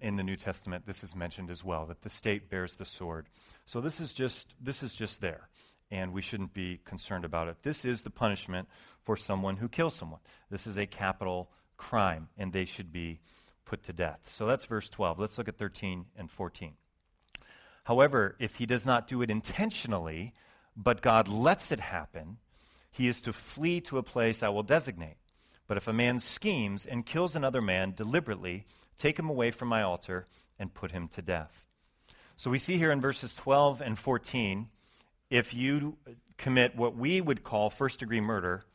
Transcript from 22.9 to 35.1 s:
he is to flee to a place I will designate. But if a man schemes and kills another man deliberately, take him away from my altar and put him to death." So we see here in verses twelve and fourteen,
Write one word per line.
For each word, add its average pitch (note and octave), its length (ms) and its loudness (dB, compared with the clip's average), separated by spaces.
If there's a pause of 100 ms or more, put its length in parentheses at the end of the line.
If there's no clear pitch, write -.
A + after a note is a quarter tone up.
he B2+ 160 2
is A#2+ 140 0
to A#2 120 -4
flee E3+ 480 -2
to - 160 -4
a B2 60 0
place A2+ 400 2
I G#2+ 60 4
will G#2 140 0
designate. F#2+ 540 0 (500)
But G2+ 100 0
if - 100 -4
a A2+ 60 0
man A#2+ 260 4
schemes A#2 640 -2
and A#2+ 200 -4
kills E3 300 0
another C3+ 260 2
man F#2+ 320 2
deliberately, G#2 720 -2 (320)
take D#3 200 2
him D#3+ 120 -2
away A#2+ 220 4
from A#2+ 180 -4
my A2+ 120 4
altar F#2 460 -2 (320)
and F2+ 140 -6
put F2 180 -8
him F2 180 -4
to - 120 -10
death." E2 440 -4 (720)
So B2 140 0
we B2 80 4
see F3+ 180 0
here D#3+ 140 6
in C#3 100 4
verses C3 320 -2
twelve C#3 480 6
and A2+ 160 -2
fourteen, A2+ 720 0 (600)